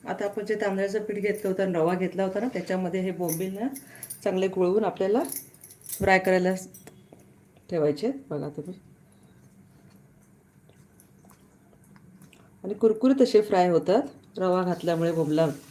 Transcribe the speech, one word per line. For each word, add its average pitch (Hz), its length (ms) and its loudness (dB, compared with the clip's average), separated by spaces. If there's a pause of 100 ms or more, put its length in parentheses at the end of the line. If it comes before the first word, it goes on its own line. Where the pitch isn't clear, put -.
आता 185 160 -6
आपण 202 220 -6
जे 214 80 -2
तांदळाचं 196 500 -2
पीठ 208 120 -6
घेतलं 202 320 -4
होतं 190 140 -2
आणि 190 120 -2
रवा 170 200 2
घेतला 185 280 -2
होता 190 180 -2
ना, 247 120 -2
त्याच्यामध्ये 185 480 -4
हे 185 100 -2
बोंबील 175 480 -4
ना 240 100 -4 (560)
चांगले 190 240 0
गुळवून 185 360 2
आपल्याला 196 380 0 (760)
फ्राय 190 200 6
करायला 185 360 4 (1160)
ठेवायचे 151 360 0
आहेत. 269 120 -4 (120)
बघा 147 180 -6
तुम्ही, 156 260 -12 (4000)
आणि 202 100 -4
कुरकुरीत 233 480 4
असे 220 200 6
फ्राय 180 260 4
होतात 180 680 0
रवा 185 240 2
घातल्यामुळे 170 500 0
बोंबला. 156 340 2 (240)